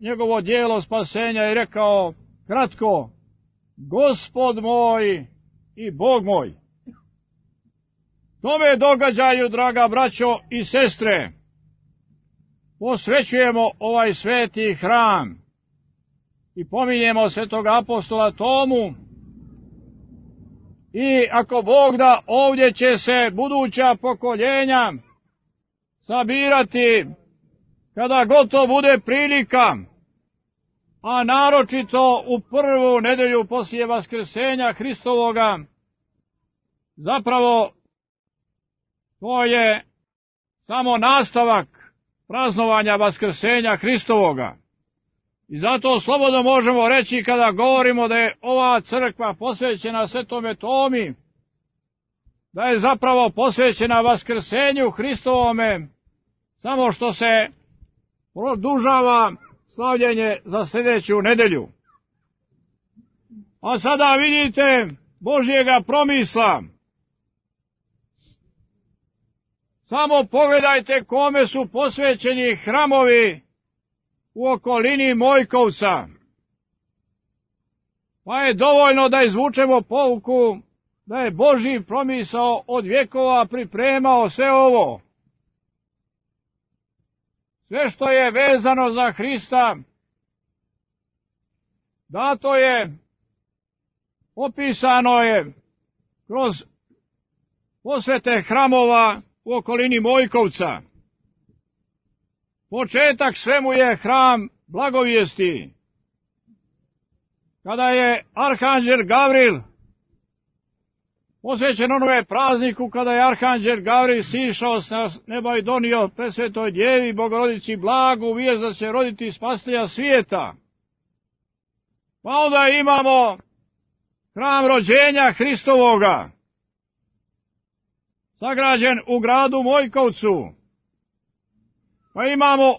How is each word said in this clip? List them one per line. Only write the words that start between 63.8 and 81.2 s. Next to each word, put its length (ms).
vidite 720
Božjega 640
promisla. 760
Samo 480
pogledajte 760
kome 420
su 260
posvećeni 840
hramovi 840
u 140
okolini 640
Mojkovca. 920
Pa 160
je 140
dovoljno 540
da 140
izvučemo 580
pouku 800
da 100
je 140